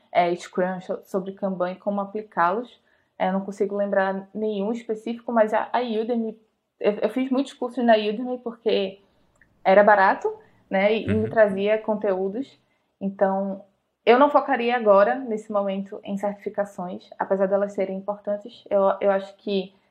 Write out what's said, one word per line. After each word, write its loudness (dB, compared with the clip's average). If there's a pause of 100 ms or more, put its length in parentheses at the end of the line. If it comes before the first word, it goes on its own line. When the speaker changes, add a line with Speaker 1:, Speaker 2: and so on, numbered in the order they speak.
(140)
Speaker 1:
é, 2
Scrum, -4
so-, -10
sobre -8
Kanban -4
e -16
como -4
aplicá-los. -4 (400)
É, 0
eu 0
não -2
consigo -4
lembrar -2
nenhum -4
específico, -8
mas 2
a, -2
a 0
Udemy, -2 (440)
eu, 0
eu -2
fiz -2
muitos -2
cursos -6
na 6
Udemy -2
porque -4 (640)
era 8
barato, 2 (340)
né, 0
e, -2
e -10
me 0
Speaker 2:
Uhum. -4
Speaker 1:
trazia 2
conteúdos. -4 (400)
Então, -2 (400)
eu 6
não 6
focaria 2
agora, 6
nesse -8
momento, -4
em -6
certificações, -8 (120)
apesar 0
delas 0
serem -4
importantes. -8
Eu, 2 (180)
eu 2
acho -2
que, -4 (160)